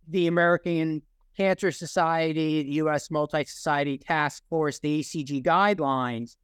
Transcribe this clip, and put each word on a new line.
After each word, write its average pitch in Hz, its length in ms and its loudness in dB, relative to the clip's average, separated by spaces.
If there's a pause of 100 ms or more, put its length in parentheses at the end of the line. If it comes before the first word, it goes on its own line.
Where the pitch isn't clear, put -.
the 175 180 2
American 170 760 2 (340)
Cancer 190 340 0
Society, 160 920 0
the 143 140 -4
U 156 120 2
S 151 220 -2
Multi-Society 147 880 -2
Task 151 500 -2
Force, 156 300 -2
the 151 220 -2
A - 20 -2
C 156 200 -6
G 135 200 -4
guidelines, 135 1000 0